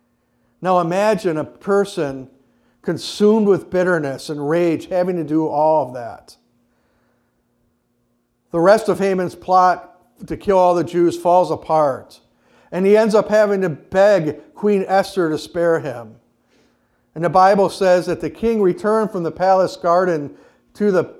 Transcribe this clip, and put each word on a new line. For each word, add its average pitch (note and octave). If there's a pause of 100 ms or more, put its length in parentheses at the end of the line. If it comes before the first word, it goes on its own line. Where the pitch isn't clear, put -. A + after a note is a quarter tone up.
(600)
Now F3+
imagine F3+
a D3+
person D#3 (520)
consumed G#3
with G3
bitterness E3+
and D3
rage E3
having F3+
to D#3+
do D#3
all D3+
of B2+
that. A#2 (2250)
The E3+
rest G#3+
of F3
Haman's F#3
plot F#3 (360)
to D#3+
kill G3
all F3+
the F3
Jews F3
falls F3
apart, D3 (500)
and F3+
he G3+
ends A3
up G3+
having G#3
to F3+
beg F#3
Queen G3+
Esther F#3+
to D3+
spare E3+
him. A#2+ (1000)
And D#3+
the E3+
Bible F#3+
says F3+
that D#3+
the D#3
king A3+
returned G#3
from F3+
the D#3+
palace F#3
garden E3+ (380)
to G#3
the F#3 (160)